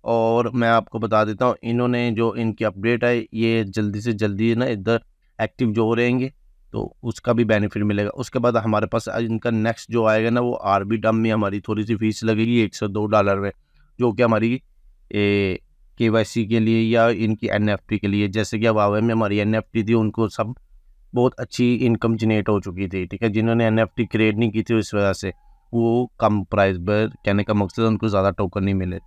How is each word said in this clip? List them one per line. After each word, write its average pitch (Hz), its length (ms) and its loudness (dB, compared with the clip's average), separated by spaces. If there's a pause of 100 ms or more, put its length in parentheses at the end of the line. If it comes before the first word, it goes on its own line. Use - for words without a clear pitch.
और 117 480 0
मैं 120 180 0
आपको 113 280 0
बता 107 260 2
देता 107 220 -2
हूँ, 120 180 0
इन्होंने 120 480 0
जो 113 240 0
इनकी 110 280 -4
अपडेट 110 400 -2
है, 120 140 2 (160)
ये 113 320 0
जल्दी 104 340 -4
से 117 140 -2
जल्दी 107 400 0
ना 123 140 0
इधर 113 320 -2 (380)
एक्टिव 113 340 -2
जो 113 220 2
रहेंगे 123 380 0 (420)
तो 110 60 -4 (240)
उसका 120 280 -4
भी 117 120 4
बेनिफिट 104 380 0
मिलेगा। 104 300 0
उसके - 260 -8
बाद 117 180 2
हमारे 107 300 0
पास 117 240 -4
इनका 113 400 -2
नेक्स्ट 113 420 -2
जो 117 140 2
आएगा 110 240 2
ना, 120 100 2
वो 120 120 0
आरबी 98 440 0
डम 110 200 0
में 113 140 2
हमारी 104 300 -2
थोड़ी 107 240 -4
सी 110 120 -2
फीस 110 280 -2
लगेगी 113 360 2
एक 104 140 0
सौ 107 140 -4
दो 104 180 -2
डॉलर 101 300 4
में, 98 140 -4 (480)
जो 120 140 2
कि 120 100 0
हमारी, 113 380 2 (500)
ए, 101 480 0 (400)
केवाईसी 113 480 0
के 113 140 0
लिए 113 220 2
या 113 260 4 (120)
इनकी 110 280 -2
एनएफ़टी 104 500 -2
के 104 100 -2
लिए। 104 220 0
जैसे 107 280 -2
कि 113 80 0
अब 110 120 4
Aave 104 240 2
में 117 120 2
हमारी 104 240 0
एनएफ़टी 107 460 0
थी, 113 100 2
उनको 110 360 0
सब 113 240 -6 (580)
बहुत 123 280 2
अच्छी 123 360 0
इनकम 113 400 0
जनरेट 107 320 0
हो 104 120 2
चुकी 92 280 -8
थी, 92 180 -6
ठीक 98 160 -8
है। 113 80 0
जिन्होंने 113 360 0
एनएफ़टी 110 400 0
क्रिएट 110 300 0
नहीं 113 140 0
की 107 120 -4
थी, 113 160 0
इस 107 160 -4
वजह 101 200 0
से - 180 -8 (400)
वो 117 380 0 (100)
कम 107 240 2
प्राइस 98 340 2
पर, 104 380 0
कहने 101 280 0
का 107 100 -2
मकसद 104 300 0
उनको 110 240 0
ज़्यादा 98 240 2
टोकन 95 320 -4
नहीं 98 120 0
मिले 90 300 -4